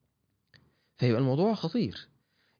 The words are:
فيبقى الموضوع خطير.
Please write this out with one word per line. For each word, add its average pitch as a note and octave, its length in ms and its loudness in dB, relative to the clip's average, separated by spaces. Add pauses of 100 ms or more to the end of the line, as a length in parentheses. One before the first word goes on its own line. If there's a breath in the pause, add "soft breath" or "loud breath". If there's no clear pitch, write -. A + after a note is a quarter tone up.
(960 soft breath)
فيبقى B2 220 2
الموضوع C#3+ 340 2
خطير. E3 540 -4 (520)